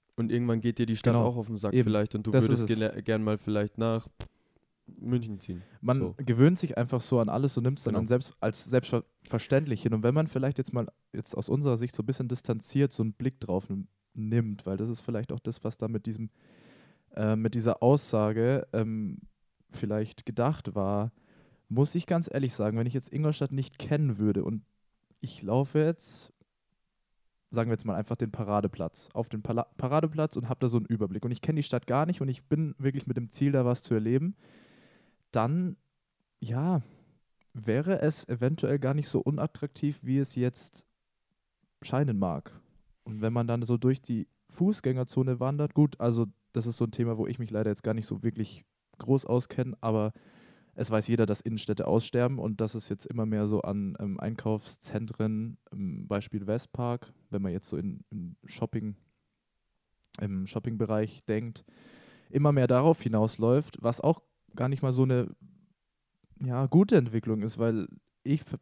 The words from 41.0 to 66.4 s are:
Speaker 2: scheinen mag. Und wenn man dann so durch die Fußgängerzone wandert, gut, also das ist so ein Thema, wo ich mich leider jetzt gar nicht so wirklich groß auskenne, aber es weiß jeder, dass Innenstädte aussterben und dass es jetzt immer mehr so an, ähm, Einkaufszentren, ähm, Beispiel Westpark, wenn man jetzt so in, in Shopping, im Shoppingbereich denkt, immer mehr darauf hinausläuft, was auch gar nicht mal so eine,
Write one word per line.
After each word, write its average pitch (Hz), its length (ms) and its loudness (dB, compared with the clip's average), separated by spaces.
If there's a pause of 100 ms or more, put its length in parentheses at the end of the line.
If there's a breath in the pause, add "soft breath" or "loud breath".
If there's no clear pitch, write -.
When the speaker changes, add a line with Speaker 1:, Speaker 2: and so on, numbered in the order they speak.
Speaker 2:
scheinen 131 380 0
mag. 85 320 -2 (520)
Und 107 180 -8
wenn 110 120 0
man 120 140 2
dann 120 160 0
so 120 140 2
durch 127 240 2
die 113 260 -4 (220)
Fußgängerzone 131 880 0
wandert, 143 340 -2
gut, 147 260 4
also 117 280 2 (260)
das 117 140 -2
ist 117 100 -6
so 120 80 2
ein 110 60 -6
Thema, 117 260 0
wo 110 100 -2
ich 127 120 -6
mich 113 120 -8
leider 107 180 0
jetzt 104 140 -4
gar 110 100 0
nicht 110 120 -4
so 101 180 -6
wirklich 110 400 -4 (360)
groß 131 260 2
auskenne, 123 560 -2
aber 110 300 0 (640 loud breath)
es 113 160 -4
weiß 107 160 2
jeder, 117 180 4
dass 104 160 -2
Innenstädte 107 460 -4
aussterben 120 520 2
und 110 220 -4
dass 107 140 -2
es 110 140 -8
jetzt 101 180 -6
immer 117 180 -4
mehr 107 220 0
so 104 140 0
an, 98 380 -4
ähm, 98 200 -6
Einkaufszentren, 110 1400 -4 (140)
ähm, 95 360 -6
Beispiel 101 400 -4
Westpark, 120 640 -4 (180)
wenn 101 100 -2
man 95 100 -2
jetzt 92 180 -6
so - 80 -4
in, 92 240 -6 (100)
in 87 240 -10 (100)
Shopping, 107 500 -6 (1300)
im 98 240 -4
Shoppingbereich 110 800 -4
denkt, 113 400 -4 (640 loud breath)
immer 147 220 4
mehr 131 160 4
darauf 151 340 4
hinausläuft, 113 800 2
was 117 200 0
auch 160 200 2 (340)
gar 127 140 -2
nicht 139 140 -2
mal 131 80 0
so 127 120 4
eine, 127 260 2 (1120)